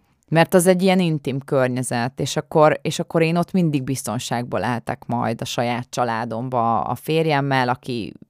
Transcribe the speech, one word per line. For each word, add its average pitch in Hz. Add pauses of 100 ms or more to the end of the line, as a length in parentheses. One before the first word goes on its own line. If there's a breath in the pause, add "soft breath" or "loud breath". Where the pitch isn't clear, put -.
(280)
Mert 160
az 175
egy 185
ilyen 190
intim 151
környezet, 127
és -
akkor, 151
és -
akkor 165
én 165
ott 175
mindig 156
biztonságban 123
lehetek 117
majd 120
a 135
saját 120
családomba, 117
a 92
férjemmel, 139
aki 120 (180)